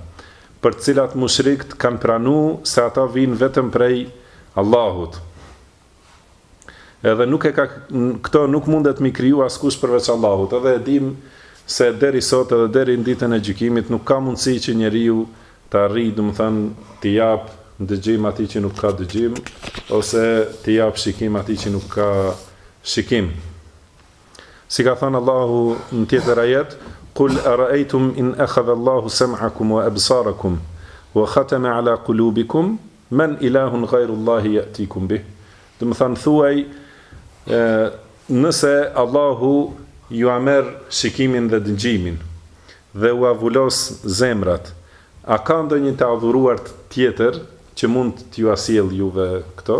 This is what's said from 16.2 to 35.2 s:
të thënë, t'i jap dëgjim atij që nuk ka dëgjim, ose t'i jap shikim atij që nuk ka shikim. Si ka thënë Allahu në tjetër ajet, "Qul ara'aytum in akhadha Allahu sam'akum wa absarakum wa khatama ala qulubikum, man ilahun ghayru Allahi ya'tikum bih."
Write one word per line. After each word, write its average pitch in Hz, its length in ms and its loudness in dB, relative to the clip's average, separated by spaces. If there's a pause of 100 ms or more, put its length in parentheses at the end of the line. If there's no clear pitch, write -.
të 101 100 -4
thënë, 110 280 0 (360)
t'i 101 140 0
jap 110 320 2 (340)
dëgjim 104 480 0
atij 107 240 -4
që 110 80 -2
nuk 101 160 -4
ka 104 160 0
dëgjim, 104 460 -4 (580)
ose 113 280 0 (360)
t'i 110 160 2
jap 110 240 0
shikim 104 400 -2
atij 104 220 -4
që 104 100 -4
nuk 95 160 -6
ka 104 180 0 (800)
shikim. 101 460 -2 (1400)
Si - 160 0
ka 127 140 4
thënë 135 180 0
Allahu 123 440 2 (280)
në 113 160 0
tjetër 120 400 2
ajet, 135 320 0 (400)
"Qul 135 240 4
ara'aytum 131 760 2
in 127 220 -2
akhadha 120 400 2
Allahu 120 320 0
sam'akum 110 640 -2
wa 110 160 2
absarakum 101 720 0 (560)
wa 107 100 4
khatama 127 520 0
ala 120 200 2
qulubikum, 117 800 0 (320)
man 147 320 0
ilahun 123 480 0
ghayru 123 240 0
Allahi 107 480 0
ya'tikum 95 460 -8
bih." 107 140 -4 (580)